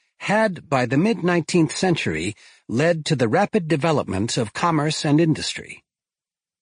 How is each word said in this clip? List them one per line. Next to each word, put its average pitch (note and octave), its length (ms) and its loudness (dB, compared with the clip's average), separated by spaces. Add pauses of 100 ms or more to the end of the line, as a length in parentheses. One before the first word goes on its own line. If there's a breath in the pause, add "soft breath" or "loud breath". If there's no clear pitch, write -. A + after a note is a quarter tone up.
(200)
had, G#3 500 -2
by B2+ 160 0
the B2+ 120 -2
mid-nineteenth F3 800 2
century, G2+ 600 -2 (320 soft breath)
led D#3 380 0
to D#3+ 100 0
the A#2+ 120 2
rapid F3 400 0
development C3 720 0
of A2+ 160 -4
commerce D#3+ 520 0
and D3+ 160 4
industry. - 640 -2 (800)